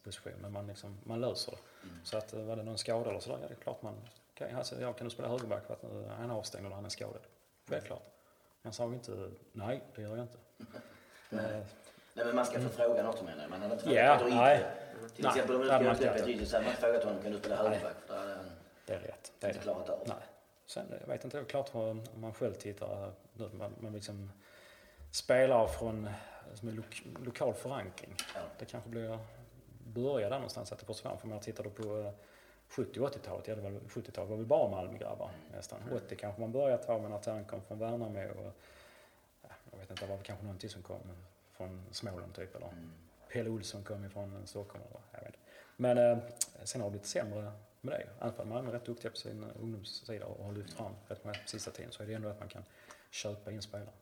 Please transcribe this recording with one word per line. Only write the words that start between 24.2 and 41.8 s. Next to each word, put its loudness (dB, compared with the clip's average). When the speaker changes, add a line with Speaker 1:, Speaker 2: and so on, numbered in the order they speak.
Speaker 1:
spelar 8
från, -2
som -8
en -4
lo-, -10
lokal 2
förankring. -6
Speaker 2:
Ja. -4
Speaker 1:
Det -8
kanske -10
blir, -4
börja 2
där 2
någonstans -6
att -8
det -14
försvann. -6
För -12
om -6
jag -6
tittar -6
då -4
på, -4
eh, -2
sjuttio -4
och 4
åttio-talet, -6
ja, -2
det -6
var, -6
sjuttiotalet -6
var -2
väl -2
bara 6
Malmögrabbar -4
Speaker 2:
Mm. -14
Speaker 1:
nästan. -10
Speaker 2:
Mm. -4
Speaker 1:
Åttio -4
kanske -6
man -2
började 4
ta, 0
men -4
när -4
Tern -4
kom -8
från -8
Värnamo 0
och, -6
ja, -20
jag -14
vet -14
inte, -4
det -6
var -2
väl -10
kanske -8
någon -6
till -8
som -10
kom -8
från -10